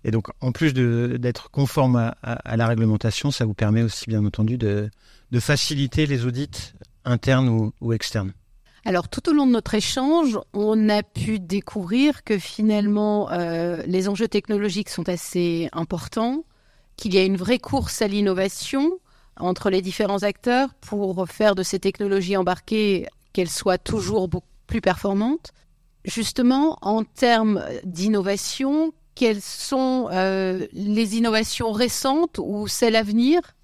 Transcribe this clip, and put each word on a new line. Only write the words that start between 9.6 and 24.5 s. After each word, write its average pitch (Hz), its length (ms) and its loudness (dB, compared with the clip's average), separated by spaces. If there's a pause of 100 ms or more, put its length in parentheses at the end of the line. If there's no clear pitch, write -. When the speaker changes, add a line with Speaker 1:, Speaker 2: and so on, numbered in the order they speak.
Speaker 2:
échange, 262 640 2 (140)
on 214 360 2
a 208 140 2
pu - 360 -4
découvrir 196 840 -2
que 208 140 0
finalement, 208 920 0
euh, 170 560 -2
les 185 220 0
enjeux 208 200 -2
technologiques 202 600 -2
sont 170 200 -6
assez 170 640 -2
importants, 226 720 -4 (520)
qu'il 185 180 -4
y 196 40 8
a 185 60 6
une 190 120 2
vraie 196 220 0
course - 420 -2
à 214 80 2
l'innovation 208 920 0 (380)
entre 180 320 -2
les 190 140 2
différents 196 400 -2
acteurs 247 580 0
pour 190 480 -4
faire 214 260 2
de 185 80 -2
ces 185 160 -2
technologies 196 600 0
embarquées 190 680 0 (280)
qu'elles 175 160 0
soient 185 280 0
toujours 196 500 -2
beaucoup 175 200 -6 (180)